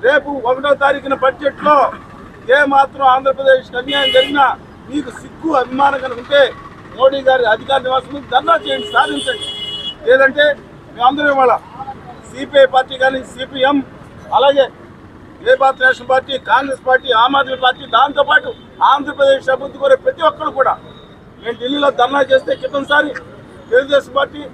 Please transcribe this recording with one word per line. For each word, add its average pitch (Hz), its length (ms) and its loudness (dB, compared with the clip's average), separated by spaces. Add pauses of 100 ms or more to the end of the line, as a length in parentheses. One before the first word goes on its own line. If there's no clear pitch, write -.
రేపు 285 220 2 (200)
ఒకటో 269 220 0 (120)
తారీఖున 277 400 -2
బడ్జెట్లో 277 520 0 (800)
ఏ 285 40 4 (160)
మాత్రం 277 300 0 (100)
ఆంధ్రప్రదేశ్కి 269 680 0
అన్యాయం 277 360 -2
జరిగినా 277 280 2 (440)
మీకు 269 200 -8 (120)
సిగ్గు, - 280 -10 (120)
అభిమానం 269 420 -2
కనుక 247 200 -8
ఉంటే 285 180 2 (560)
మోడీ 269 300 2
గారి 262 180 2 (100)
అధికార 269 320 -4
నివాసం 254 260 -4
ముందు 285 220 -12
ధర్నా 302 200 2 (100)
చేయండి, 269 300 -6
సాధించండి. 302 520 -2 (600)
లేదంటే 269 380 4 (500)
మేమందరం 277 400 0
ఇవాళ 254 180 4 (760)
సిపిఐ 269 440 2
పార్టీ 262 300 0
కానీ, 262 160 0 (140)
సిపిఎం, 262 440 -2 (600)
అలాగే 277 280 4 (800)
లేబర్ 262 380 2
నేషనల్ 247 280 0
పార్టీ, 262 220 0 (160)
కాంగ్రెస్ 262 400 0
పార్టీ, 254 200 0 (120)
ఆమ్ 269 180 2
ఆద్మీ 262 240 -4
పార్టీ, 254 200 0 (120)
దాంతోపాటు 262 540 2 (420)
ఆంధ్రప్రదేశ్ 277 600 0
అభివృద్ధి 269 280 -8
కోరే 269 220 4
ప్రతి 339 260 -4
ఒక్కరు 302 300 -8
కూడా - 140 0 (680)
మేము 233 200 -8
ఢిల్లీలో 277 280 -2 (100)
ధర్నా 269 220 0 (100)
చేస్తే 262 200 0 (100)
క్రితంసారి 285 500 -2 (600)
తెలుగుదేశం 269 480 0
పార్టీ 277 220 -6 (120)